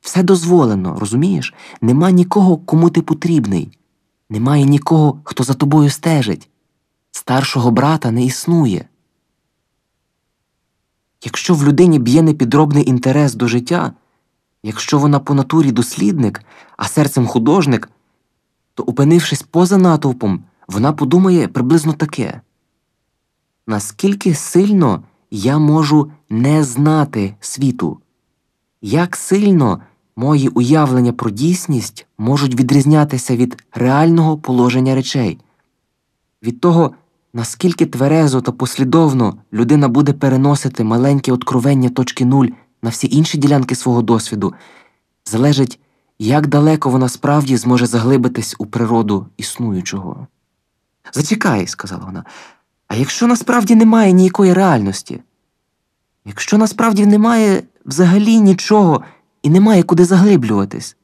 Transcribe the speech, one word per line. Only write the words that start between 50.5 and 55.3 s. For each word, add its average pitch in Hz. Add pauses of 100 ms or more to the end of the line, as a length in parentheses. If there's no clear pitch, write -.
«Зачекай», 143
сказала 92
вона, 92 (640)
«а 104
якщо 143
насправді 233
немає 220
ніякої 185
реальності? 143 (1040)